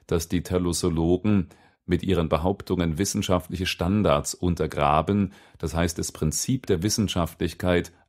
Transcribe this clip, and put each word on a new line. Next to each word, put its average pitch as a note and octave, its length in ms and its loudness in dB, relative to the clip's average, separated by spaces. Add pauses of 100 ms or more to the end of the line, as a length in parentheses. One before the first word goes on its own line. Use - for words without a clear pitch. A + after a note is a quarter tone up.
dass E2+ 200 -2
die F2 140 -2
Telossologen F2+ 1080 0 (360)
mit F2 160 0
ihren F2 260 0
Behauptungen E2+ 680 0
wissenschaftliche F#2 680 -2
Standards F2 680 2
untergraben, D#2+ 1000 0 (240)
das D#2 160 -6
heißt, E2+ 240 0
das E2+ 120 -6
Prinzip - 560 -4
der F2 160 0
Wissenschaftlichkeit F2+ 1080 0 (160)